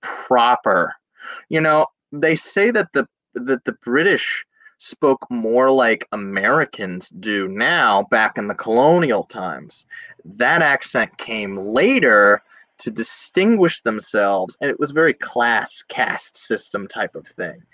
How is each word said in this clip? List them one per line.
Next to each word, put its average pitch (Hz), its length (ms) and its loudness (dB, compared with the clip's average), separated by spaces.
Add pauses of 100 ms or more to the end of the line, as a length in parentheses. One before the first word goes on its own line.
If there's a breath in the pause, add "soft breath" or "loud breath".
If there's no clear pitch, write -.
proper. 117 920 0 (540 loud breath)
You 160 120 0
know, 156 260 4 (260)
they 156 240 2
say 202 340 0
that 226 220 0
the, - 140 0 (280)
that 131 300 -4
the 123 80 -6
British 143 720 0 (340 soft breath)
spoke - 520 -2
more 120 400 2
like 120 420 2
Americans 98 960 -4
do 98 400 -6
now 113 640 0
back 110 260 0
in 107 100 -6
the 104 80 -6
colonial 127 680 2
times. 85 640 -12 (380 loud breath)
That 139 380 0
accent 139 560 -2
came 104 380 -8
later 107 880 4 (360 soft breath)
to - 120 -10
distinguish 180 920 0
themselves, 101 800 -2
and 143 100 -2
it - 80 -4
was 147 120 -2
very 151 240 2
class - 760 -2
caste - 480 -6
system - 500 -8
type 101 280 -8
of 92 120 -16
thing. 92 360 -12 (120)